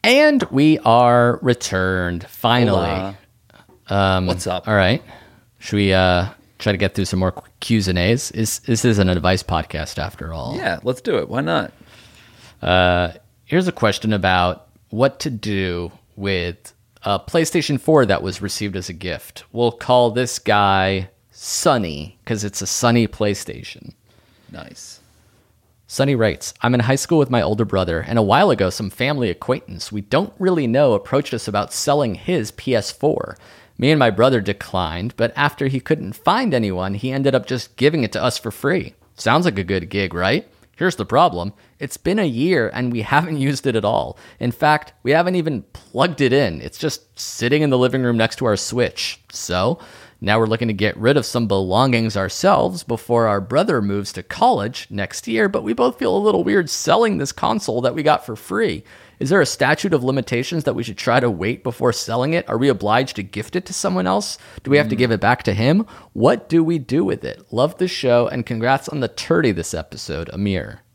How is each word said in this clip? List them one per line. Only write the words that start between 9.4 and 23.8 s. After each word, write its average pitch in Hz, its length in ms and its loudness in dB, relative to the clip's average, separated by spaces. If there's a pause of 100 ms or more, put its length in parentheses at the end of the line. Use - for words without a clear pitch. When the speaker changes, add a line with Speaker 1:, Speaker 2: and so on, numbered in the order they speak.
Speaker 1:
podcast 78 560 -4
after 76 340 -8
all. 80 220 -8
Speaker 2:
Yeah, 170 280 -4
let's 127 180 -4
do 175 160 -2
it. 80 100 -2
Why 127 140 -4
not? 160 320 -2 (880)
Speaker 1:
Uh, 90 500 2 (340)
here's 185 220 0
a 175 40 -2
question 107 420 0
about 92 540 0 (220)
what 131 320 0
to 156 80 -6
do 95 640 -4 (240)
with 92 580 -6 (300)
a 101 160 0
PlayStation 160 600 0
four 151 260 4
that 98 160 0
was 92 200 -6
received 101 340 -6
as 92 140 -8
a 90 40 -10
gift. 87 580 -10
We'll 117 200 0
call 123 400 2
this 120 280 -2
guy 98 680 2 (220)
Sonny, 90 960 -2
'cause 104 180 -4
it's - 180 -8
a 95 60 -6
Sonny 117 400 2
PlayStation. - 840 -6 (580)